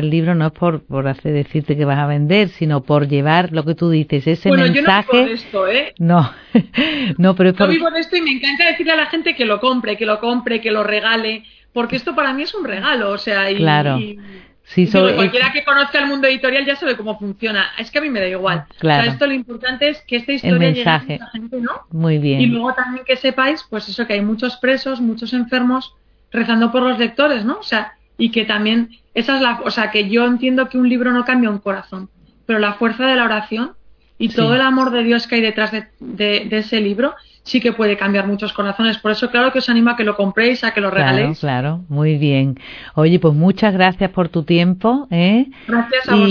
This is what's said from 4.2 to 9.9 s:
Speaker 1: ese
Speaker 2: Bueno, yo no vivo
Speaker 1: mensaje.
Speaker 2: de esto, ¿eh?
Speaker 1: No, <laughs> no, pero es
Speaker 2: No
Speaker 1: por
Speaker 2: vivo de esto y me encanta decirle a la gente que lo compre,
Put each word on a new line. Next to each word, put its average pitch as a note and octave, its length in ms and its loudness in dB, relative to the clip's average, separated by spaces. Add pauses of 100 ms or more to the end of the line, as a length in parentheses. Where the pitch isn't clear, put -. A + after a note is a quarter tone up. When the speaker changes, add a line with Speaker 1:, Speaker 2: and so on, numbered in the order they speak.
Speaker 1:
ese D#3+ 200 0
Speaker 2:
Bueno, F3+ 180 6
yo C4+ 160 2
no D#4 60 2
vivo F#3+ 40 4
Speaker 1:
mensaje. A#3+ 340 4
Speaker 2:
de A3+ 60 -4
esto, G3+ 360 -4
¿eh? C4+ 300 -2
Speaker 1:
No, E3+ 320 4 (240)
<laughs> C4 640 0
no, F#3 160 4
pero F#3 160 4
es F#3 80 2
Speaker 2:
No G3+ 80 4
Speaker 1:
por - 80 2
Speaker 2:
vivo E4 160 0
de E4 100 -2
esto E4 160 -2
y F4 60 0
me D4+ 80 0
encanta C#4 360 0
decirle E4 260 0
a D#4+ 40 2
la D4+ 100 0
gente E4 280 -4
que B3+ 100 -2
lo G#3 160 0
compre, A#3 360 -2